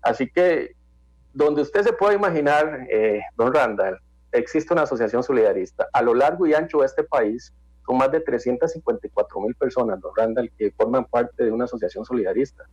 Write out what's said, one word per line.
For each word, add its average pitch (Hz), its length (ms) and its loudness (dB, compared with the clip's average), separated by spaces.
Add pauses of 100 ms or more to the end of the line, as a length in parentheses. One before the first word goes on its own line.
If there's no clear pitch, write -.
Así 120 300 -2
que, - 440 0 (600)
donde 147 280 2
usted 202 200 0
se 233 100 4
pueda 202 220 2
imaginar, 151 760 0
eh, 107 300 2 (160)
don 120 160 2
Randall, 104 460 0 (340)
existe - 400 -2
una 165 100 2
asociación 120 400 -2
solidarista. 107 720 0
A 143 80 0
lo 120 140 2
largo 160 320 2
y 151 80 2
ancho 151 240 -2
de 135 80 4
este 151 180 -2
país, - 480 -2 (320)
son 127 140 0
más 135 120 2
de 156 100 0
trescientas 123 520 -2
cincuenta - 340 -6
y - 40 -8
cuatro - 300 -4
mil 110 140 -4
personas, 117 460 -2
don - 160 -12
Randall, 113 400 -2
que 104 140 -2
forman 127 340 0
parte 120 400 -2
de 110 80 0
una 120 120 -2
asociación 110 400 -8
solidarista. 117 680 -4